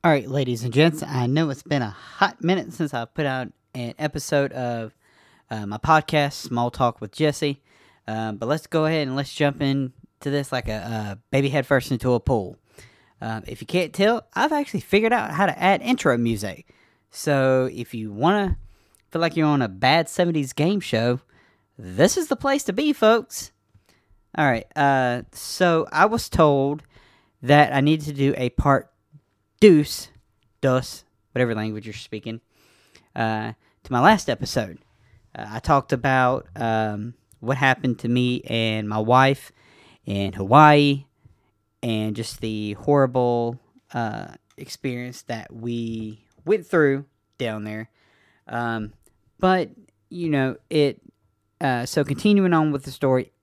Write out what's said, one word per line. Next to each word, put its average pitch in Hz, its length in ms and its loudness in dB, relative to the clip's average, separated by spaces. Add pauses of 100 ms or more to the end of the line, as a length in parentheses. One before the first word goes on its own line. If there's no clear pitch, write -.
All 170 60 4
right, 139 180 2
ladies 127 360 -2
and 120 100 -4
gents, 156 300 2
I 127 240 -2
know 147 240 0
it's 131 100 -10
been 143 220 -2
a 104 80 -6
hot - 520 -4
minute 175 300 0
since 156 180 -4
I've 117 220 -8
put 147 140 -2
out 127 220 -4 (260)
an 120 240 -10
episode 147 520 -2
of, 120 440 -6 (560)
uh, 107 160 -8
my 104 100 -8
podcast, 151 560 2
Small 120 380 -4
Talk 120 280 -2
with 104 120 -12
Jesse. 147 500 -2 (460)
Um, 110 300 -6
but 113 120 -6
let's 156 160 -2
go 156 200 0
ahead 156 200 -2
and 131 100 -6
let's 135 160 -6
jump 143 300 -2
into 135 320 -2 (260)
this 143 320 -4
like 123 160 -4
a, 110 40 -4
a 107 480 -6 (100)
baby 139 200 2
head 135 180 -2
first 131 240 0
into 127 220 0
a 117 60 2
pool. 110 380 -2 (640)
Um, 110 240 -8
if - 160 -14
you 117 60 -14
can't 175 260 -2
tell, 220 400 2
I've 294 180 0
actually 285 280 -2
figured 220 340 2
out 107 200 -2
how 180 120 2
to - 160 -2
add 190 220 2
intro 151 340 2
music. 107 560 -4 (380)
So 131 600 0
if 120 220 -12
you 110 180 -8
wanna 175 460 0 (540)
feel 165 100 -2
like 165 160 -2
you're 156 80 2
on 147 160 2
a 110 80 -2
bad 131 400 2
seventies 160 420 -2
game 180 280 0
show, 120 400 0 (580)
this 98 400 2
is 330 100 -4
the 277 80 -2
place 277 280 -2
to - 100 -4
be, 294 180 0
folks. - 600 0 (840)
All 151 100 2
right, 117 200 0 (100)
uh, 131 460 2 (100)
so - 600 0
I 180 160 4
was 226 200 -2
told 143 540 2 (640)
that 143 280 6
I 139 100 2
needed 151 240 2
to 151 80 -10
do 139 220 0
a 123 140 -4
part - 380 0 (720)
deuce, 165 480 6 (540)
dos, 127 420 -2 (300)
whatever 123 200 0
language 107 320 -6
you're 107 80 -14
speaking, 110 480 -12 (760)
uh, 110 380 -4 (300)
to - 80 -12
my 123 80 0
last 185 280 4
episode. 113 520 -4 (560)
Uh, 110 120 -12
I 110 120 -10
talked 139 340 0
about, 131 600 0
um, 110 580 -4 (280)
what 127 160 -2
happened 131 420 0
to 117 100 -4
me 123 360 0
and 110 440 -2
my 107 80 -4
wife 131 540 4 (520)
in 98 300 -4
Hawaii 143 720 6 (800)
and 110 320 -4
just - 260 -10
the 107 320 -6
horrible, 123 880 0 (340)
uh, 113 360 -6 (280)
experience 123 640 -12
that - 300 -12
we 113 720 -8 (180)
went 185 220 0
through 143 400 2 (320)
down 107 260 -6
there. 107 280 -10 (560)
Um, 113 460 -6 (440)
but, 185 320 2 (400)
you 170 200 -6
know, 131 260 0 (160)
it, 147 320 0 (560)
uh, 127 260 -2
so - 180 0
continuing 185 500 2
on 156 180 2
with 135 140 -4
the 139 60 -12
story 131 400 0 (120)